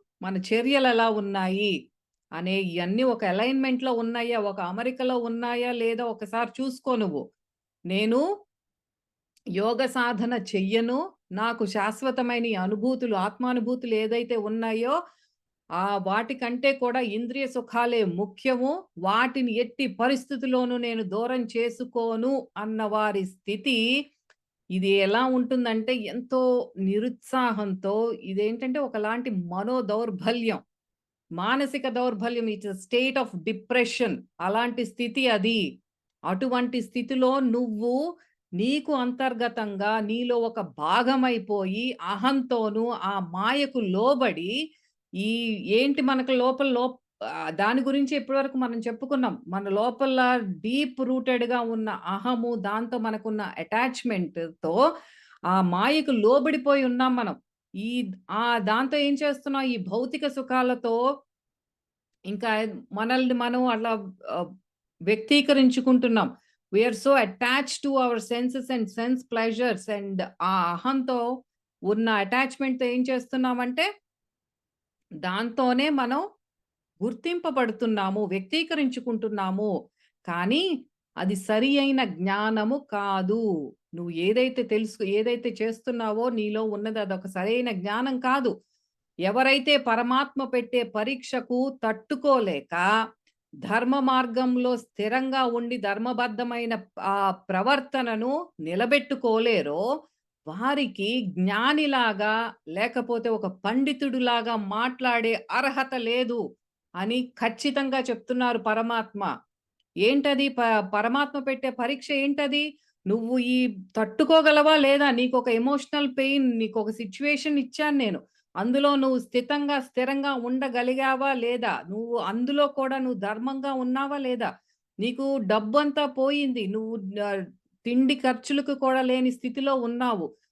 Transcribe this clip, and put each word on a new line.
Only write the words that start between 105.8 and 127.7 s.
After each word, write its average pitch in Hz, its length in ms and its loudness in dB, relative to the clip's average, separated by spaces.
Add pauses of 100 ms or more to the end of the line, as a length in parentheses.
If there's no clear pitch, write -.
లేదు 240 640 -2 (380)
అని 233 460 -2
ఖచ్చితంగా 269 580 0
చెప్తున్నారు 247 600 -2
పరమాత్మ. 220 800 -2 (580)
ఏంటది 277 520 4
ప-, 233 320 2 (140)
పరమాత్మ 269 440 0
పెట్టే 262 320 -4
పరీక్ష 254 400 -4
ఏంటది? 285 680 0 (280)
నువ్వు 226 320 0
ఈ 247 460 0 (120)
తట్టుకోగలవా 302 800 4
లేదా? 285 340 6
నీకు 254 280 2
ఒక 254 100 -2
ఎమోషనల్ 277 600 0 (100)
పెయిన్, 269 400 2
నీకు 220 220 -2
ఒక 208 100 -2
సిచ్యువేషన్ 285 680 -2
ఇచ్చాను 294 380 0
నేను, 220 240 0 (360)
అందులో 277 400 2
నువ్వు 262 220 4
స్థితంగా, 277 640 -2
స్థిరంగా 277 540 -2
ఉండగలిగావా 262 1000 0
లేదా? 233 560 -2
నువ్వు 226 280 -4
అందులో 247 500 0
కూడా 262 320 -2
నువ్వు 254 220 -2
ధర్మంగా 254 520 -4
ఉన్నావా 269 460 -2
లేదా? 247 360 -2 (440)
నీకు 254 380 -2
డబ్బంతా 254 720 2
పోయింది, 262 600 0
నువ్వు, 208 560 -4
ఆ, 202 200 -2 (420)